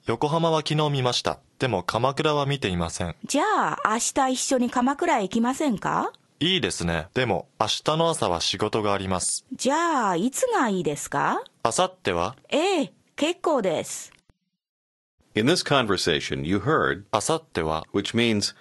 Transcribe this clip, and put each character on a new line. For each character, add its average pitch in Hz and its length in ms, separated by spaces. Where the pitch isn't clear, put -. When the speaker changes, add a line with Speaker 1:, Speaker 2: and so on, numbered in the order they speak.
Speaker 1:
横 117 200
浜 165 220
は 156 180
昨 156 60
日 151 160
見 139 140
ま 123 100
し - 80
た。 - 180
で 131 80
も 98 160
鎌 123 300
倉 151 220
は 143 100
見 139 140
て 120 80
い 90 100
ま 85 120
せ - 160
ん。 80 100
Speaker 2:
じ - 140
ゃ 320 40
あ、 330 420
明 214 120
日 269 160
一 254 80
緒 269 220
に 240 120
鎌 262 240
倉 320 240
へ 202 40
行 185 80
き 226 100
ま 240 120
せ 294 160
ん 202 80
か？ 165 340
Speaker 1:
い 180 180
い 151 40
で 87 100
す 85 140
ね。 82 280
で 127 120
も、 98 220
明 110 80
日 156 140
の 165 120
朝 135 200
は 85 120
仕 - 160
事 107 260
が 104 100
あ 98 40
り 95 100
ま 92 140
す。 - 320
Speaker 2:
じ - 180
ゃ 302 380
あ、 180 60
い 202 160
つ - 160
が 359 220
い 185 120
い - 20
で 147 140
す - 140
か？ 170 320
Speaker 1:
明 113 80
後 185 320
日 101 80
は？ 87 240
Speaker 2:
え 330 340
え、 180 100
結 339 260
構 294 200
で 156 220
す。 - 280
Speaker 3:
In 107 100
this 170 180
conversation, 90 800
you 90 160
heard 98 540
Speaker 1:
明 107 60
後 156 340
日 90 80
は？ 80 320
Speaker 3:
which 101 220
means, 113 460